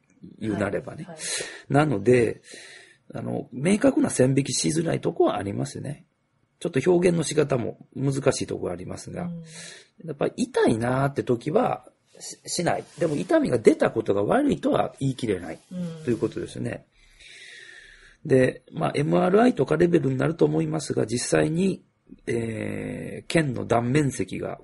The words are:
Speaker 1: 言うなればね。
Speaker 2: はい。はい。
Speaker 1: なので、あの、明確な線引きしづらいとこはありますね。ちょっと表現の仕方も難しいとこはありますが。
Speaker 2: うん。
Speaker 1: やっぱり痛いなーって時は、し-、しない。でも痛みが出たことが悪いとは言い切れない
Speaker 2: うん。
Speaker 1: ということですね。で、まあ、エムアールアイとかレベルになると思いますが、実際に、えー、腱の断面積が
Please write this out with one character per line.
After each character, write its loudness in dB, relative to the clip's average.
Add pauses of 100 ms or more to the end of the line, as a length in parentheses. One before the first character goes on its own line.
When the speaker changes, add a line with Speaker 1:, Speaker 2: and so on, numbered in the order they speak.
(400)
Speaker 1:
言 -4
う -2
な 0
れ -2
ば -14
ね。 -12
Speaker 2:
は -16
い。 -14
は -16
い。 -10 (460)
Speaker 1:
な 4
の -2
で、 4 (720)
あ -8
の、 -8
明 2
確 4
な 2
線 4
引 2
き -4
し -2
づ 0
ら 0
い -2
と -2
こ 2
は 2
あ -6
り -4
ま -4
す -10
ね。 -10 (540)
ち -6
ょ -2
っ -16
と 0
表 4
現 2
の 0
仕 -6
方 2
も -6 (160)
難 0 (180)
し -2
い -6
と -6
こ -4
は -4
あ -8
り -12
ま -10
す -16
が。 -8
Speaker 2:
う -6
ん。 -12 (640)
Speaker 1:
や -8
っ -10
ぱ -2
り -4
痛 2
い 4
な 0
ー 2
っ -12
て -2
時 0
は、 0 (300)
し-、 -16
し -4
な 0
い。 -6 (160)
で 0
も 0
痛 2
み 0
が 2
出 8
た 0
こ -2
と 0
が 0
悪 2
い -4
と 0
は 0
言 -2
い -4
切 -6
れ 0
な -12
い -12 (120)
Speaker 2:
う -14
ん。 -10
Speaker 1:
と -2
い 4
う -2
こ 0
と -10
で -6
す -12
ね。 -8 (1400)
で、 2
ま -2
あ、 -8
エ 0
ム 2
ア 2
ー 2
ル 6
ア 6
イ 2
と 2
か 0
レ 4
ベ 4
ル 0
に -2
な 0
る -2
と 4
思 2
い -2
ま -4
す -6
が、 0
実 0
際 2
に、 0 (440)
え -6
ー、 -20
腱 0
の -6
断 2
面 2
積 -6
が -6